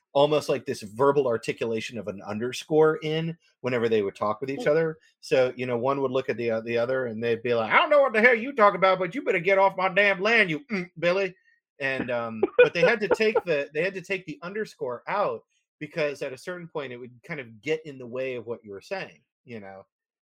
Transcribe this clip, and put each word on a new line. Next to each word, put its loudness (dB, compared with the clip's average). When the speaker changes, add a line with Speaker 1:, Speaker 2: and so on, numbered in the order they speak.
Speaker 1:
almost 2
like -2
this -6
verbal 2
articulation -4
of -10
an -8
underscore 0
in -4
whenever 0
they 4
would -4
talk -4
with -6
each -6
Speaker 2:
Mm. 0
Speaker 1:
other. 2
So, 2
you -4
know, 0
one 0
would 0
look 0
at -4
the, -2
uh, 0
the -2
other 0
and -6
they'd 0
be 0
like, 0
"I 6
don't 4
know 6
what 2
the 2
hell 8
you -4
talk 6
about, 4
but -2
you -8
better 0
get 2
off 4
my 0
damn 2
land, 4
you, -4
mm, -4
Billy." 0
And, -4
um, -2
but 4
they 0
had 4
to -2
take 0
the, -2
they 0
had -2
to -10
take -8
the -12
underscore -8
out -2
because -4
at -6
a -12
certain -12
point -10
it -12
would -16
kind -10
of -18
get -4
in -14
the -14
way -6
of -10
what -10
you -16
were -12
saying, -12
you -14
know? -18